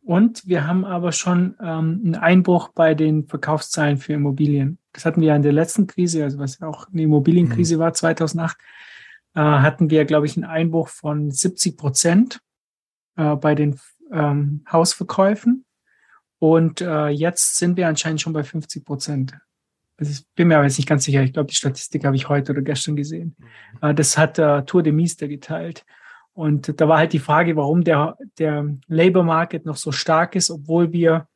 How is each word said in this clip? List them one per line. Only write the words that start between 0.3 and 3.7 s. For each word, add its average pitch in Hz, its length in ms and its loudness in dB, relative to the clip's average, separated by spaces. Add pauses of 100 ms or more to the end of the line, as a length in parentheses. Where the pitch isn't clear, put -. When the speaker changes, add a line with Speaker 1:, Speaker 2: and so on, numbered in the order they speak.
Speaker 1:
wir 165 200 0
haben 185 180 0
aber 175 280 -4
schon, 180 500 0
ähm, 165 420 -4
einen 165 120 0
Einbruch 175 580 2
bei 160 200 4
den 156 340 0
Verkaufszahlen 147 680 -2